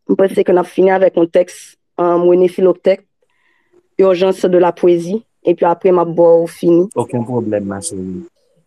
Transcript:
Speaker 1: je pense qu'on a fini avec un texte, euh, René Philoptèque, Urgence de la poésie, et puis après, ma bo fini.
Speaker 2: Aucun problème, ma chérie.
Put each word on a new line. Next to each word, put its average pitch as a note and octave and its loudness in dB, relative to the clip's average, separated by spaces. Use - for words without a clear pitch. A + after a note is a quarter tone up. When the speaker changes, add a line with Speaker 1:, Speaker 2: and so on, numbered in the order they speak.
Speaker 1:
je G3 2
pense F#3+ 0
qu'on F3+ 2
a F3+ 0
fini F#3 0
avec F#3 0
un E3+ 2
texte, - -4
euh, F3 0
René F3 2
Philoptèque, F#3 -2
Urgence F#3+ 0
de F#3 2
la E3+ 2
poésie, F3 -2
et F3 0
puis F3 -2
après, F3 0
ma F3 0
bo E3+ 2
fini. E3+ 0
Speaker 2:
Aucun A#2+ -6
problème, G#2+ -4
ma G2 -8
chérie. F#2 -12